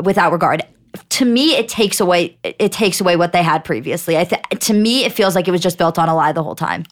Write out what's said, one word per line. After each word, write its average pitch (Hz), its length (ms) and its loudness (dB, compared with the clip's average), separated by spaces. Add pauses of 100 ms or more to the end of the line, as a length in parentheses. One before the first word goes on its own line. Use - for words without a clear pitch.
without 185 280 2
regard. 160 300 0 (480)
To - 140 0
me, 254 300 4
it 226 140 0
takes - 320 -2
away, 175 420 2
it 196 300 -2
takes 208 280 -2
away 180 140 2
what 170 180 2
they 175 120 2
had 160 180 0
previously. 156 560 -4
I 170 60 0
th-, - 180 -4 (160)
to - 160 0
me, 226 300 2
it 185 80 -2
feels 190 240 0
like 180 100 0
it 185 60 2
was 180 80 0
just 175 180 -2
built 165 220 0
on 165 80 2
a 165 80 2
lie 151 160 2
the 165 100 -2
whole - 140 -8
time. - 360 -4